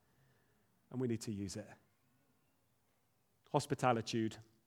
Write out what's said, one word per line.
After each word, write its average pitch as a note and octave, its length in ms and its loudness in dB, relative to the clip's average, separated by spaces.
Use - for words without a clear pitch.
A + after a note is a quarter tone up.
And B2+ 100 -4
we B2+ 60 2
need A2+ 160 0
to A#2 100 -4
use G2 220 -4
it. G#2+ 140 -10
Hospitalitude. A#2+ 840 2